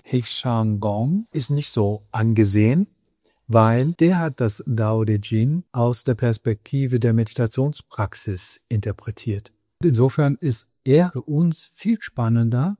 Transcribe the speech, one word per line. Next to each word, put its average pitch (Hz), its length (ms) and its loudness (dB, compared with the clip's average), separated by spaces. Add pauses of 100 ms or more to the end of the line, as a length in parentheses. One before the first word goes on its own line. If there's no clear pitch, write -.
He 127 200 -2
Shan 110 560 -2
Gong 113 520 -2
ist 147 200 -4
nicht 143 180 -2
so 104 320 -2 (100)
angesehen, 110 760 2 (600)
weil 117 460 4
der 170 240 2
hat 160 240 -2
das 110 240 -2
Dao 113 400 0
De 107 160 0
Jing 127 500 0
aus 120 320 0
der 127 120 0
Perspektive 123 840 -2
der 117 140 2
Meditationspraxis 113 1500 -4
interpretiert. 104 880 -6 (300)
Insofern 139 580 2
ist 131 260 -4 (200)
er 165 240 4
für 127 100 -8
uns 156 520 -2
viel 220 260 -2
spannender 117 800 0